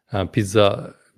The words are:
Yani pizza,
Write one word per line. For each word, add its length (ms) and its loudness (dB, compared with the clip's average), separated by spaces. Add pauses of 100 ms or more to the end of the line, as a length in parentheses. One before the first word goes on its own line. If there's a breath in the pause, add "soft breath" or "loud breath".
(120)
Yani 200 -4
pizza, 640 0 (240)